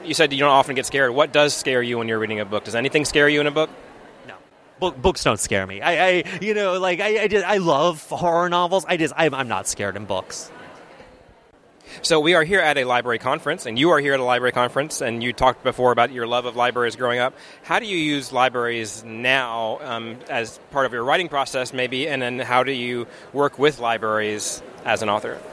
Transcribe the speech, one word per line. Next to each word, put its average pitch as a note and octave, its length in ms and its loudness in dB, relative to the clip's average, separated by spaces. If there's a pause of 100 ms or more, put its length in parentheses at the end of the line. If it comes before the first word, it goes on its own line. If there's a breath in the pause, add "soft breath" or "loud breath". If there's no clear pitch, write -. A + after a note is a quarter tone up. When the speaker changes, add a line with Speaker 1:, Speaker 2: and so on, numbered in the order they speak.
Speaker 1:
you D#3 120 -4
said D3 180 4
you C#3 60 -2
don't C#3+ 100 6
often C#3 240 6
get B2 140 -4
scared. C3+ 240 2
What D3 200 2
does D3 240 4
scare B2+ 280 0
you A#2+ 160 -2
when A2+ 80 -4
you're A2+ 100 0
reading A2 220 -2
a G#2+ 60 -2
book? G2+ 180 -4
Does G#2 100 -10
anything C3+ 320 0
scare D3 240 4
you D3 100 2
in D3 60 2
a D3 60 0
book? D#3 180 -2 (580)
Speaker 2:
No. A2 60 -16 (460)
Book, E3 200 -2
books E3+ 240 0
don't A#2 160 2
scare G2 280 -2
me. F#2+ 120 -12
I, E3 280 2
I, F3+ 160 2 (180 loud breath)
you G#3 140 -2
know, F#3+ 240 0
like, F3+ 220 0
I, G#3+ 240 0
I - 20 2
just, F#3+ 180 2
I G3+ 120 2
love E3 520 2
horror E3+ 400 0
novels. F3 380 2
I F3 100 0
just, D#3 180 0
I'm, D3+ 200 2
I'm C3 120 -4
not G2+ 200 -4
scared G2+ 280 -4
in G#2 100 -10
books. - 440 -8 (1500 loud breath)
Speaker 1:
So D#3+ 180 4
we D#3+ 160 4
are D#3+ 80 6
here F#3+ 160 2
at D3+ 180 2
a C3+ 60 0
library B2 340 0
conference, D3 480 -4
and A#2 140 -4
you D#3+ 120 6
are D3+ 80 6
here C#3+ 140 0
at C3+ 60 2
a C3 40 -2
library B2 280 2
conference, C3 500 -2
and A#2 220 -4
you A#2+ 100 -4
talked B2+ 300 2
before B2+ 280 2
about A#2+ 200 4
your A#2+ 160 -6
love A#2+ 180 0
of A#2 100 -8
libraries A#2+ 400 0
growing A#2+ 240 -2
up. B2+ 140 0 (300 loud breath)
How F3 160 0
do A3+ 60 -12
you G3+ 120 -4
use D3 360 -2
libraries A#2 720 -2
now, A#2 760 -2
um, A#2 360 -8 (120)
as A#2 300 -6 (120)
part C3+ 140 0
of A#2+ 80 -2
your A#2 100 -4
writing D#3+ 260 0
process, C3+ 440 -4
maybe, B2+ 340 -4
and C3+ 140 -4
then B2 180 -4
how B2 240 2
do C3 100 -2
you A#2+ 340 -6 (260 loud breath)
work C#3 240 0
with C#3+ 220 2
libraries G#2+ 840 -2 (220)
as G#2+ 180 0
an G#2+ 80 -2
author? G#2+ 300 -2 (140)